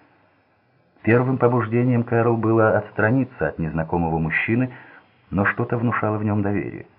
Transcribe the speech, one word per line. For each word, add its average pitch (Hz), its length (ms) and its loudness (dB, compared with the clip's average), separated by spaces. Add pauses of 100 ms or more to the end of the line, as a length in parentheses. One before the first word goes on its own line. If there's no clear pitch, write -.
(1040)
Первым 127 360 2
побуждением 120 680 2
Кэрол 117 320 2
было 110 400 2
отстраниться 107 720 -2
от - 100 -8
незнакомого 82 600 -2
мужчины, 110 540 -2 (580)
но 95 160 0
что-то 120 300 -2
внушало 107 420 -2
в 107 60 -4
нем 104 180 0
доверие. 82 440 -4 (120)